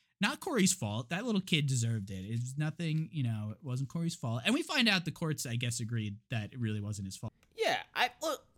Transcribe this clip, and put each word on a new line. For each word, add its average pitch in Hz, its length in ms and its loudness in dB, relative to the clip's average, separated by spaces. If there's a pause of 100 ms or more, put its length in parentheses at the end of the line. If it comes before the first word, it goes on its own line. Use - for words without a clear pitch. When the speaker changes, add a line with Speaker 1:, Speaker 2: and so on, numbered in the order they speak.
(220)
Speaker 1:
Not 254 180 0
Corey's 220 340 4
fault. 110 360 -4
That 185 160 -4
little 214 160 2
kid 151 260 4
deserved 117 440 2
it. 95 140 -6
It 107 60 -4
was 123 260 -2
nothing, 156 540 0
you 147 120 0
know, 107 280 0
it - 120 -14
wasn't 127 260 -4
Corey's 165 260 -2
fault. 120 300 -2
And 214 80 6
we 320 100 4
find 285 260 2
out 185 160 2
the 160 60 -4
courts, 156 340 -2
I 117 100 -4
guess, 120 240 0
agreed 107 380 -2 (140)
that 107 220 -4
it 131 60 -8
really 107 220 0
wasn't 101 260 -4
his 98 100 -10
fault. - 160 -8 (240)
Speaker 2:
Yeah, 381 200 2 (180)
I, 247 140 2 (120)
look, 311 200 -2 (160)